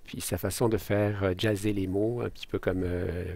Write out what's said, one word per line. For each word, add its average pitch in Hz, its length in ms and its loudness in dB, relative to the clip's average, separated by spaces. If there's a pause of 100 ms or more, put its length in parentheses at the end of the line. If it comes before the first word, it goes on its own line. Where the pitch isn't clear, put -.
puis - 160 -10
sa - 160 -2
façon 107 320 2
de 107 80 2
faire, 104 440 2
euh, 95 160 4
jazzer 104 360 2
les 98 120 0
mots, 107 360 0
un 104 80 -2
petit - 180 -14
peu 98 120 -2
comme, 92 260 0
euh, 87 500 -2